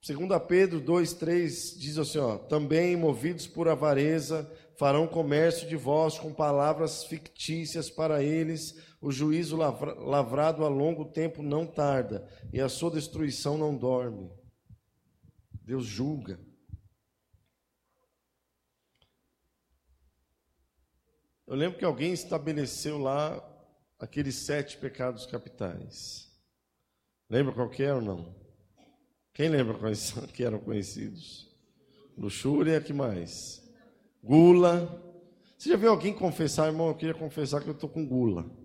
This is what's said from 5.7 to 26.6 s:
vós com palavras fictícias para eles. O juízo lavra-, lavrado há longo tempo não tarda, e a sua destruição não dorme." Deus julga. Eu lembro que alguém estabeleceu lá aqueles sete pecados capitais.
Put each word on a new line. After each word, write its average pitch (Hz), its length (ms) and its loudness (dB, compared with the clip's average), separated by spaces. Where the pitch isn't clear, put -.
vós 151 420 2
com 156 140 -10
palavras 147 720 0
fictícias 160 840 -8
para 156 320 0
eles. 156 580 -2
O 143 80 -2
juízo 151 460 0
lavra-, 143 380 0
lavrado 143 720 0
há 151 40 2
longo 151 360 0
tempo 160 380 -4
não 151 240 -2
tarda, 131 600 -2
e 127 80 -2
a 135 80 0
sua 165 240 -4
destruição 151 680 -4
não 151 180 -2
dorme." 120 540 -2
Deus 127 160 -4
julga. 110 560 -6
Eu - 80 -8
lembro 175 240 -2
que 190 60 -4
alguém 160 300 0
estabeleceu 151 840 -4
lá 143 480 -2
aqueles 139 380 -4
sete 143 420 -4
pecados 127 480 -6
capitais. - 1080 -12